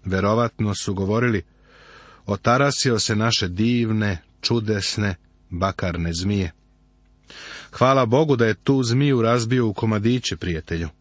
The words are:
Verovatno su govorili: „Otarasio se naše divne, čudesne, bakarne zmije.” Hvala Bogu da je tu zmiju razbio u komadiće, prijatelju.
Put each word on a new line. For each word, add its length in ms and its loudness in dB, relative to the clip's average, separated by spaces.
Verovatno 680 0
su 180 -6
govorili: 480 0
„Otarasio 720 2
se 160 0
naše 320 0
divne, 720 0
čudesne, 720 -2
bakarne 640 -4
zmije.” 380 -2
Hvala 340 4
Bogu 300 4
da 100 2
je 80 2
tu 300 0
zmiju 380 2
razbio 460 2
u 60 -2
komadiće, 640 0
prijatelju. 520 -6